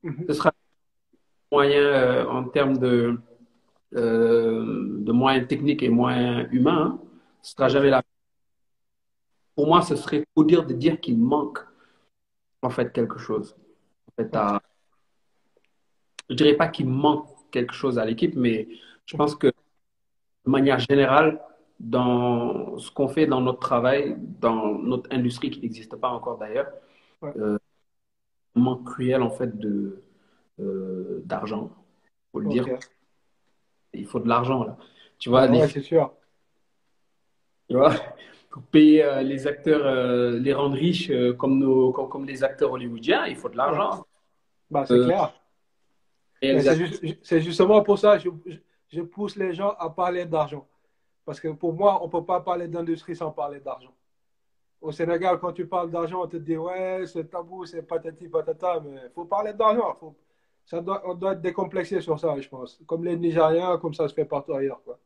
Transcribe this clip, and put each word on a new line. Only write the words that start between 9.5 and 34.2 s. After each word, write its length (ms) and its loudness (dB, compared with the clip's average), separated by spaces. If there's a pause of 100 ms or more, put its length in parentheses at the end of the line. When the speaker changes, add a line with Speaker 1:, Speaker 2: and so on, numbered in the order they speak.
Speaker 2:
pour 120 2
moi, 160 6
ce 140 -2
serait 280 -4 (100)
trop 100 6
dire 200 4
de 100 -4
dire 260 0
qu'il 180 -2
manque, 400 0 (1040)
en 80 -2
fait, 220 -4
quelque 260 -2
chose. 380 -6 (520)
En 140 -8
fait, 140 -8
à... 240 0 (1700)
Je 60 -6
dirais 200 6
pas 140 2
qu'il 200 -4
manque 380 2 (240)
quelque 240 -4
chose 240 -2
à 60 0
l'équipe, 320 -2
mais 320 0 (380)
je 100 -14
pense 180 0
que, 120 0
de 1040 -6
manière 280 4
générale, 640 4 (380)
dans 1000 0
ce 120 -16
qu'on 180 -2
fait 180 2
dans 140 0
notre 200 -2
travail, 580 0
dans 600 -2
notre 340 -4
industrie 380 -2
qui 100 -14
n'existe 360 -12
pas 120 -4
encore 300 -8
d'ailleurs, 320 -4 (520)
Speaker 1:
Ouais. 140 -10
Speaker 2:
euh, 220 -2 (1000)
un 40 4
manque 240 0
cruel, 380 0
en 80 0
fait, 280 -6
de, 440 -4 (580)
euh, 640 -8
d'argent, 460 -8 (600)
faut 80 -6
le 60 -4
Speaker 1:
Ok. 60 -2
Speaker 2:
dire. 140 0 (1300)
Il 140 -12
faut 140 -6